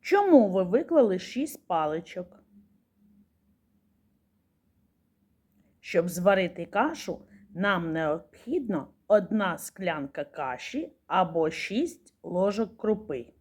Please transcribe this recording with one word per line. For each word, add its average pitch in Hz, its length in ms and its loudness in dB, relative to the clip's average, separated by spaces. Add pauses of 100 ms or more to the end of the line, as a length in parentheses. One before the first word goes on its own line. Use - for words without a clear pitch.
Чому 330 420 6
ви 185 140 0
виклали 220 560 2
шість - 480 -8
паличок? 170 760 -4 (3250)
Щоб 180 300 -2
зварити 180 560 0
кашу, 254 540 -4 (340)
нам 170 400 -2
необхідно 165 960 -4 (200)
одна 202 500 2
склянка 156 680 -6
каші 143 680 -8 (140)
або 165 440 2
шість - 640 -6 (100)
ложок 196 540 -2
крупи. 208 480 -4 (160)